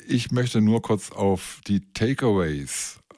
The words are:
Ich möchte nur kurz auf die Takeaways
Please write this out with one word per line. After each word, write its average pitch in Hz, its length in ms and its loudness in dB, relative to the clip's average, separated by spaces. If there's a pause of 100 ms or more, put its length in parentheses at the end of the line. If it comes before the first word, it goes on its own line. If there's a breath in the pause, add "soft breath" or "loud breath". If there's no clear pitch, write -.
Ich 120 220 0
möchte 123 320 2
nur 107 220 4
kurz - 280 -2
auf 98 540 -2
die 101 280 0
Takeaways 95 1080 0 (180)